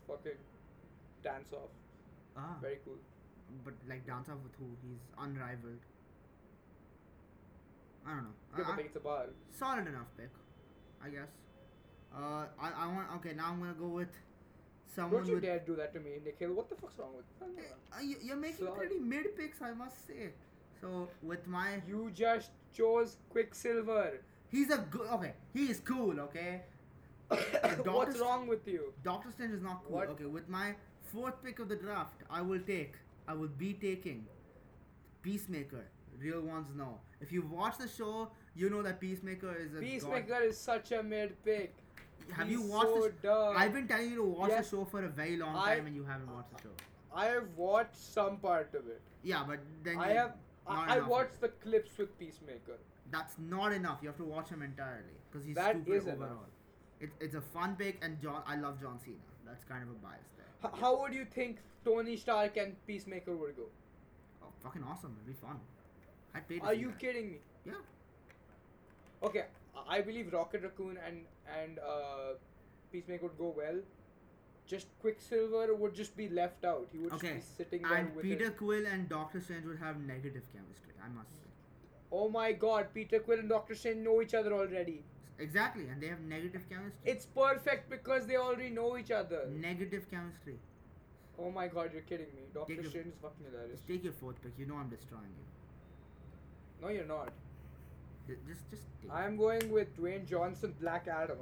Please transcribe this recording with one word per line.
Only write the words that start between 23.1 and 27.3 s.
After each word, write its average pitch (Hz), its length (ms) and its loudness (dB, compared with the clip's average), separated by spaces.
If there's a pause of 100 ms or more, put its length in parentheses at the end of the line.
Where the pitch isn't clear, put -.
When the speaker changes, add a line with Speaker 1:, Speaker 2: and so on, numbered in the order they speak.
Speaker 1:
Quicksilver. 220 880 2 (320)
Speaker 2:
He's 277 180 4
a 294 100 6
good, 214 340 -4
okay, 175 200 -2 (200)
he 277 180 4
is - 80 0
cool, 226 400 2
okay? 175 420 -4 (340)
Speaker 1:
<coughs> - 360 -20